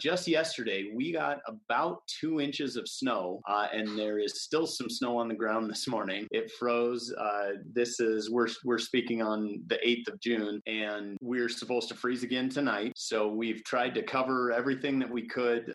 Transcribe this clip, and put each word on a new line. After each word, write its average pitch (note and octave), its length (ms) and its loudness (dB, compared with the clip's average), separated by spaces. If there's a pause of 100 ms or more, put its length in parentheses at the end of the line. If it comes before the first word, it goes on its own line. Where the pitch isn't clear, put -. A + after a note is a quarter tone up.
just F3 260 0
yesterday, A2+ 680 0
we C#3+ 180 -2
got D3 340 0
about C3 600 -2
two D#3 340 -2
inches C#3 360 -2
of A2+ 120 -4
snow, G2 600 -2
uh, G#2 240 4
and G#2+ 260 -2
there G#2+ 200 0
is G#2 240 0
still D#3 240 2
some A#2+ 240 -4
snow A#2+ 260 0
on A#2 120 0
the A2+ 60 -2
ground A2 360 0
this - 160 -4
morning. G#2 440 -2
It A2+ 200 0
froze. A#2+ 640 0
Uh, G#2 340 0 (220)
this A#2+ 280 2
is, A2 300 2
we're, A#2 180 4 (160)
we're A#2+ 140 2
speaking A#2 440 0
on G#2+ 460 0
the A2 100 2 (100)
eighth A#2+ 200 2
of G2+ 120 -8
June, G#2 460 0
and G#2 540 -4
we're A#2+ 280 0
supposed A#2+ 400 -2
to A2+ 60 -8
freeze B2 300 -2
again B2+ 240 0
tonight. C3 480 0
So G#2+ 320 0
we've A2 360 -2
tried B2+ 300 0
to A2 80 2
cover B2+ 500 2
everything C3+ 460 2
that B2 120 0
we A#2 160 -2
could, A#2 480 2